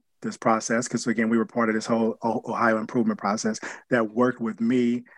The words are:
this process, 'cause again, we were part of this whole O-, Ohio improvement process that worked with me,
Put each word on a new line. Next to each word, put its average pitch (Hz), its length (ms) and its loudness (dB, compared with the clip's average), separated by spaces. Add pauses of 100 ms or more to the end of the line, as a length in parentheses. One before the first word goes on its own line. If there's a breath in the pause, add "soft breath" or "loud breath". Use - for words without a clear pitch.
(220)
this 110 160 -8
process, 113 500 0
'cause 120 200 -2
again, 113 200 0
we 117 100 2
were 110 80 2
part 113 220 0
of 110 80 0
this 110 100 -4
whole 113 360 0
O-, 113 240 -2
Ohio 110 320 2
improvement 110 420 0
process 107 400 -2 (300 loud breath)
that 113 220 2
worked 123 280 0
with 110 220 -4
me, 120 420 2 (140 soft breath)